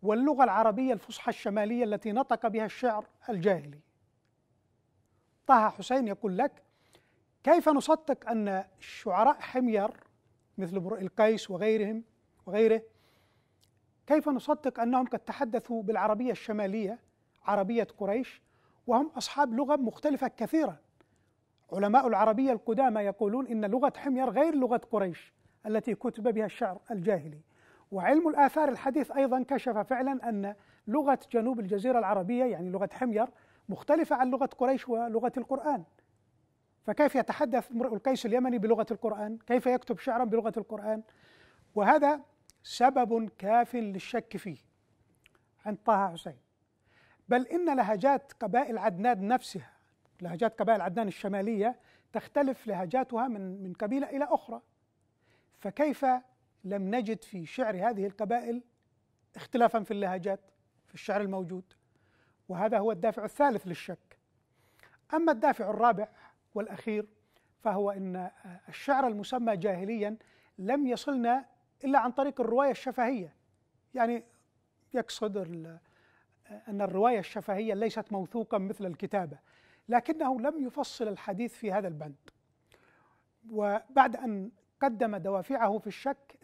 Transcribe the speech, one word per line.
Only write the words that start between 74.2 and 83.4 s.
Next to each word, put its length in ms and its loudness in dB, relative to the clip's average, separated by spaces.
يقصد 440 -4
ال-، 420 -10
أن 140 -6
الرواية 380 2
الشفهية 540 -6
ليست 380 -4
موثوقة 460 -4
مثل 280 -6
الكتابة، 520 -6
لكنه 500 0
لم 260 -4
يفصل 420 -6
الحديث 460 -6
في 180 -8
هذا 160 -2
البند. 280 -12